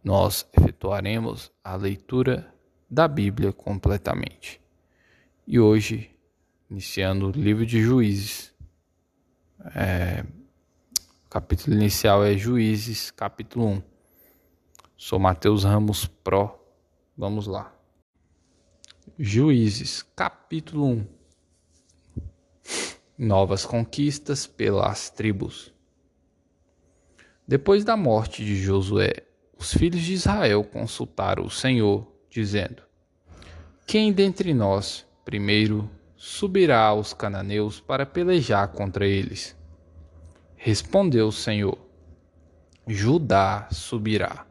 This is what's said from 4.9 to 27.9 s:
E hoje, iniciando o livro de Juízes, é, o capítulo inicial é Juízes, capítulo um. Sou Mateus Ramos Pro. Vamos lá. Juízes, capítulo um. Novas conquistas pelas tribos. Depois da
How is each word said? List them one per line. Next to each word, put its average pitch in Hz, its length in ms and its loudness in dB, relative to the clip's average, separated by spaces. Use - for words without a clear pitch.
E - 120 2
hoje, 107 560 2
iniciando 98 580 -4
o - 20 -2
livro 104 340 0
de 117 160 0
Juízes, 110 720 0
é, 90 520 -4
o - 60 -20
capítulo - 440 -2
inicial 104 480 4
é 104 140 4
Juízes, 110 760 -2
capítulo 110 560 -6
um. 98 160 -2
Sou - 240 -6
Mateus 98 460 2
Ramos 104 400 2
Pro. 98 500 -2
Vamos 104 300 -6
lá. 95 280 -10
Juízes, 117 840 2
capítulo - 720 -6
um. 113 200 0
Novas 98 480 2
conquistas 139 800 -4
pelas 101 640 -2
tribos. - 640 -6
Depois 196 380 4
da 226 120 2